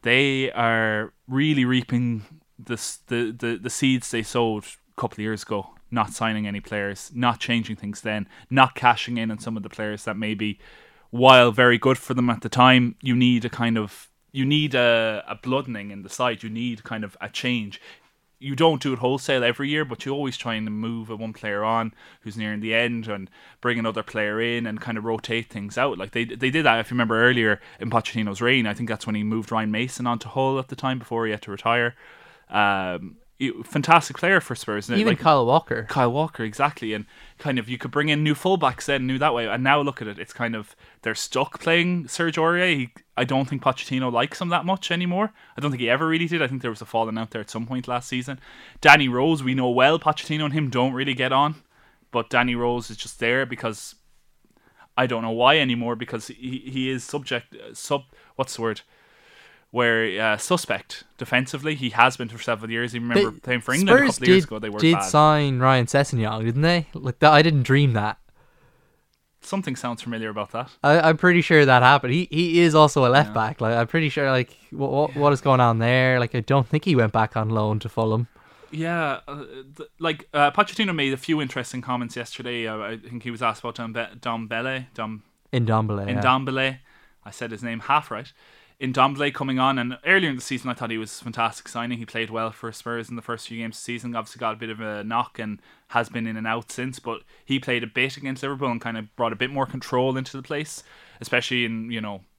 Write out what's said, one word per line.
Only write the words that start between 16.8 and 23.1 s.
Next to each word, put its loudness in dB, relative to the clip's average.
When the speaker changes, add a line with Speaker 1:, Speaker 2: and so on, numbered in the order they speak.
Speaker 1:
kind -8
of -16
a -10
change. -4
You -10
don't 4
do -2
it -4
wholesale 0
every 0
year, -2
but -12
you -4
always -4
try -6
and -6
move -6
a -8
one -10
player -4
on 0
who's -12
nearing -6
the -2
end 0
and -8